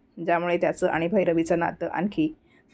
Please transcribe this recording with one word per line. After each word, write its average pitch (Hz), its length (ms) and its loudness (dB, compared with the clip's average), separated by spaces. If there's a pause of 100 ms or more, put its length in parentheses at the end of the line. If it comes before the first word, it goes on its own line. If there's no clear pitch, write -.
(240)
ज्यामुळे 175 320 0
त्याचं 170 300 0
आणि 165 220 0
भैरवीचं 170 500 2
नातं 170 300 -2
आणखी 160 480 -2 (380)